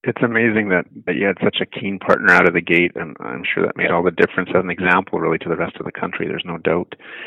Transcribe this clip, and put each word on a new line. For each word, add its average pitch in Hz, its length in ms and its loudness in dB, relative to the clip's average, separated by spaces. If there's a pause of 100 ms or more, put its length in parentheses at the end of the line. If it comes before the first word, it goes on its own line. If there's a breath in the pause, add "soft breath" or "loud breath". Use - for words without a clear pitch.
It's 120 160 -2
amazing 113 460 2
that, 90 160 2 (220)
that 87 80 -2
you 98 100 0
had 95 180 0
such 104 180 0
a 92 40 -2
keen 98 320 -8
partner - 340 2
out 90 160 6
of 85 60 4
the 90 80 2
gate, 87 320 2
and - 280 -10
I'm 60 220 -10
sure - 220 -2
that - 100 -4
made - 140 -2
all 87 140 2
the 90 80 2
difference 87 420 0
as 90 100 4
an 90 60 -6
example, 90 500 2
really, 82 200 0
to 90 100 -8
the 82 60 0
rest - 240 -6
of - 80 -8
the - 40 -8
country. - 360 -6
There's - 180 -6
no - 140 -8
doubt. 82 340 -2 (340 loud breath)